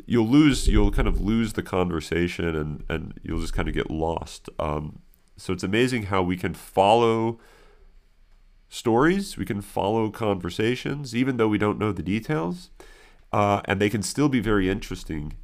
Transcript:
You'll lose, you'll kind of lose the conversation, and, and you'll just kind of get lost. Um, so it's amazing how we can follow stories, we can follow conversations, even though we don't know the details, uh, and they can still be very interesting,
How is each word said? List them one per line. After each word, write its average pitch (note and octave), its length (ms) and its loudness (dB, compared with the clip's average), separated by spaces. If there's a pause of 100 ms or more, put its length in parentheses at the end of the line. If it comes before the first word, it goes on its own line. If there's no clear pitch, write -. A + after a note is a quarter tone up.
You'll A2+ 240 2
lose, C#3 400 4
you'll G#2 220 6
kind B2+ 180 2
of F2 120 2
lose A2 340 0
the F2+ 80 -2
conversation, E2+ 920 0
and, D2+ 340 -4
and D#2 340 -6
you'll E2 180 -4
just E2 140 -4
kind E2 140 -2
of D2 60 -4
get - 160 -2
lost. D#2+ 680 -6
Um, D2+ 400 -4 (380)
so - 160 -8
it's F2+ 120 -4
amazing A#2 400 0
how F#2+ 180 0
we F2+ 140 0
can F2+ 180 -4
follow A2+ 840 2 (1300)
stories, D#3+ 680 0
we G#2 80 -6
can G2+ 160 -4
follow G#2 500 -2
conversations, A2+ 1040 -4
even B2+ 220 0
though A2+ 120 2
we G#2 100 2
don't G#2 200 0
know G#2 140 0
the F2+ 100 -6
details, D#3 680 -4 (600)
uh, G2+ 320 2
and G2 160 -2
they G#2 100 2
can G#2+ 120 -2
still C#3+ 260 0
be C3 120 2
very G2+ 280 2
interesting, D#2 760 -6